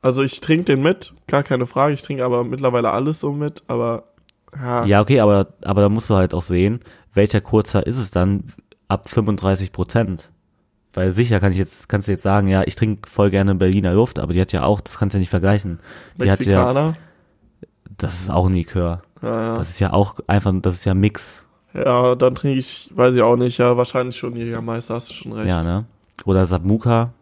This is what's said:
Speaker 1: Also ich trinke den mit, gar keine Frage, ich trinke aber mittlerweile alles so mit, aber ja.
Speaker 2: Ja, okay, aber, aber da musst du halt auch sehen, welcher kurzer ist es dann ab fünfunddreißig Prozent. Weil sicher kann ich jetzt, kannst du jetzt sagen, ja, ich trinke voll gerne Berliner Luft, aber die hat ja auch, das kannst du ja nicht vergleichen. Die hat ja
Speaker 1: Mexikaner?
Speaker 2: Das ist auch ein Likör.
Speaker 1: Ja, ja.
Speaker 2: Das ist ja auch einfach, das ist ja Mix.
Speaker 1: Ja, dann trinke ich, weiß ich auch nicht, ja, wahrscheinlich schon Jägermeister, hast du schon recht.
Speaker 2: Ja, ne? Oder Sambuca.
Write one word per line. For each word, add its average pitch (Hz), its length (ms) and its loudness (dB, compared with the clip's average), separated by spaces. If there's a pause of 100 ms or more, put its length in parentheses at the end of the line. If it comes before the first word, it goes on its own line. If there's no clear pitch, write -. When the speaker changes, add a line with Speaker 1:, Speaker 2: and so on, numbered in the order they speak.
Speaker 1:
Also 131 220 0
ich - 180 -4
trinke 165 240 0
den 135 160 2
mit, 175 320 -2 (140)
gar 143 160 0
keine 123 220 -2
Frage, 139 280 0
ich 135 80 -8
trinke 135 220 -6
aber 123 200 0
mittlerweile 123 480 -2
alles 139 280 -2
so 147 140 -4
mit, 147 340 -8
aber 117 380 -4 (500)
ja. 123 300 -4
Speaker 2:
Ja, 101 160 4
okay, 131 180 4
aber, 101 280 4 (160)
aber 101 180 0
da 101 80 4
musst 107 200 -2
du 107 60 4
halt 92 180 2
auch 87 100 -4
sehen, 98 360 0 (340)
welcher 104 280 2
kurzer - 460 0
ist 127 100 -4
es 110 140 -6
dann 95 340 0 (420)
ab - 220 -4
fünfunddreißig 95 640 0
Prozent. 95 560 -2 (640)
Weil 92 180 0
sicher 110 280 2
kann 98 120 2
ich 90 60 -2
jetzt, - 320 -6
kannst 98 180 -2
du 104 40 -2
jetzt 95 100 -4
sagen, 98 260 2
ja, 95 200 2
ich - 80 -8
trinke 107 340 -4
voll 101 220 2
gerne 98 240 2
Berliner 92 400 2
Luft, 117 240 2
aber 76 140 -4
die 90 80 2
hat 95 100 -2
ja 73 120 -2
auch, 101 160 2
das - 200 -16
kannst 104 160 0
du - 20 2
ja 95 40 2
nicht 90 100 -2
vergleichen. 95 480 0 (380)
Die 123 120 2
hat 98 120 2
ja 101 240 4
Speaker 1:
Mexikaner? 143 280 0 (1040)
Speaker 2:
Das 90 240 -6
ist 92 80 -8
auch 90 160 2
ein 95 80 2
Likör. 87 480 -2 (220)
Speaker 1:
Ja, 113 180 -4 (120)
ja. - 40 -4
Speaker 2:
Das 85 120 -6
ist 87 100 -10
ja 98 140 0
auch 98 220 2 (120)
einfach, 98 340 2
das 92 140 -2
ist - 100 -8
ja 95 80 0
Mix. 101 480 -2 (320)
Speaker 1:
Ja, 123 400 2
dann 127 220 2
trinke 135 240 -2
ich, - 340 -12
weiß 127 220 4
ich 120 80 4
auch 120 140 4
nicht, 123 200 0
ja, 123 200 4
wahrscheinlich 123 400 -2
schon 123 180 -10
Jägermeister, 117 600 -8
hast 113 140 -10
du - 40 -18
schon - 180 -16
recht. 110 180 -4
Speaker 2:
Ja, 85 140 0
ne? 90 220 -2 (400)
Oder 95 200 4
Sambuca. 110 760 0